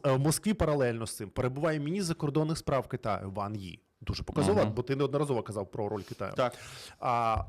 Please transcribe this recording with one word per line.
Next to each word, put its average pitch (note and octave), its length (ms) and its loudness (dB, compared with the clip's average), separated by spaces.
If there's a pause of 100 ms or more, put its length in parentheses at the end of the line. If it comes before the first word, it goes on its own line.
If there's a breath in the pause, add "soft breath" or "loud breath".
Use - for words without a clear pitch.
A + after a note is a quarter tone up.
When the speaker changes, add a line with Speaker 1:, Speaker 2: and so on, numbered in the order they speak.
Speaker 1:
е, C3+ 40 6
в C3 80 4
Москві D#3 340 2
паралельно C3 540 2
з - 80 -8
цим G2+ 140 -8
перебуває C#3+ 500 0
міністр E3+ 280 -2
закордонних D#3 500 0
справ C3+ 300 0
Китаю G2 440 -2
Ван G2+ 240 -4
Ї. F#2 240 -8 (220)
Дуже - 220 -4
показово, - 400 4
Speaker 2:
Мгм. G#2+ 100 2
Speaker 1:
бо A#2+ 80 -2
ти C3+ 140 0
неодноразово C#3 480 2
казав G2+ 280 -6
про G#2 180 -4
роль G#2 120 -2
Китаю. G2 360 -8
Speaker 2:
Так. B2 160 2 (460 loud breath)
Speaker 1:
А, A#2 500 2